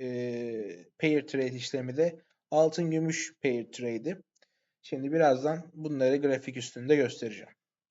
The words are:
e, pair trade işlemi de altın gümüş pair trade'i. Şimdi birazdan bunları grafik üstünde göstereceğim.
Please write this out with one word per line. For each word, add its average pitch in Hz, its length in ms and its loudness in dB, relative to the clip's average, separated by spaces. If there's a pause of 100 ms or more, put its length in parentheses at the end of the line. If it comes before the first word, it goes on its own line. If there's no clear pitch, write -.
e, 120 840 -6 (140)
pair 151 280 2
trade 131 300 -2
işlemi 127 400 -6
de 165 240 0 (300)
altın 160 400 2
gümüş 160 520 -2
pair 120 300 0
trade'i. 120 440 -6 (680)
Şimdi 139 300 -6
birazdan 156 640 4
bunları 143 420 2
grafik 135 400 0
üstünde 127 400 0
göstereceğim. 117 540 -2 (400)